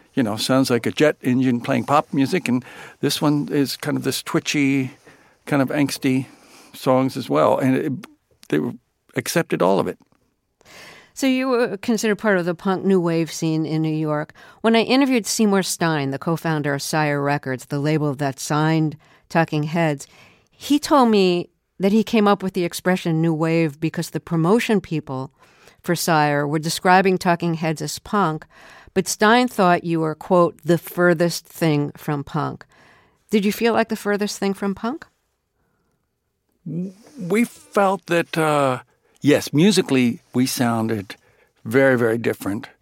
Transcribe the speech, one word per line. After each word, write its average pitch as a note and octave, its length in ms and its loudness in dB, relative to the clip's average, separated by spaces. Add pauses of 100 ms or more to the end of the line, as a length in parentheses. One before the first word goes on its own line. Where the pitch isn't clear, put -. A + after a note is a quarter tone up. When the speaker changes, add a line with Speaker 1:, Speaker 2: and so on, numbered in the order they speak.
(140)
Speaker 1:
you C#3 100 -2
know, G#2+ 140 -4
sounds C3 320 0
like A#2+ 160 0
a A2+ 60 -2
jet D3+ 320 2
engine B2+ 360 2
playing B2 260 -2
pop D3 280 0
music, C#3 340 -2
and B2 160 0 (360)
this - 220 -2
one D3 300 0
is C#3+ 260 -2
kind C#3+ 200 -4
of B2+ 60 -6
this C3 180 -4
twitchy, C#3 720 -2 (540)
kind C#3+ 160 0
of C3 80 0
angsty C3+ 560 -2 (480)
songs C3 440 0
as B2 120 -8
well." C#3+ 280 2
And C3 180 2
it, D3 180 -2 (560)
they D3+ 100 0
were, - 140 -6 (420)
accepted - 460 -2
all E3+ 180 2
of - 80 -2
it. F2 100 -8 (1160)
Speaker 2:
So - 120 -4
you C4 220 0
were A#3 300 0
considered G#3+ 400 0
part G3+ 200 0
of E3+ 80 -2
the F3 80 -2
punk F#3 320 -2
new G3 140 4
wave E3 320 0
scene D#3+ 340 -2
in D#3 160 -2
New D#3 140 -2
York. D#3 380 -4 (280)
When A3+ 140 4
I A3+ 80 4
interviewed C4 420 2
Seymour G3 380 2
Stein, D#3 480 -2
the C3+ 80 -6
co-founder D#3 540 -2
of C#3 80 -4
Sire D3 400 -2
Records, C#3+ 460 -4
the C#3+ 120 -4
label D3+ 360 0
that C3+ 240 -4
signed D#3 580 0 (320)
Talking D#3 340 0
Heads, D#3 420 -2 (460)
he - 260 -2
told C#4 320 4
me F#3 400 2 (300)
that F#3+ 120 2
he A3 120 4
came G#3 240 2
up G3+ 160 2
with F#3 100 -6
the F#3 120 -2
expression F3 560 -2
new E3 120 2
wave D#3+ 460 0
because E3 320 -6
the - 80 -6
promotion F#3 640 0
people C#3 500 -8 (500)
for F3 140 -2
Sire D3 520 2
were D#3 120 -2
describing F#3 580 2
Talking E3+ 380 0
Heads D#3+ 260 -4
as D3+ 180 -8
punk, E3 460 -2 (480)
but F#3+ 140 -2
Stein A#3+ 400 4
thought F3+ 360 2
you E3 160 -2
were, D#3 160 -2
quote, F3 500 2
"the E3 120 4
furthest F3 680 0
thing D3 500 0
from C#3+ 280 -6
punk." C#3 420 -6 (640)
Did G#3 160 2
you G#3 80 0
feel A3+ 200 0
like A3+ 160 0
the A3 60 -6
furthest G3+ 440 -4
thing G3 140 -2
from G3 200 -4
punk? B3 320 -8 (1600)
Speaker 1:
We F#3 800 -4
felt - 640 -2
that, E3+ 300 -2
uh, C#3+ 420 2 (420)
yes, C3+ 320 2
musically C#3 680 2 (120)
we B2+ 120 2
sounded A2+ 680 -2 (480)
very, B2+ 340 4
very A#2 200 2
different. A2 500 -6 (140)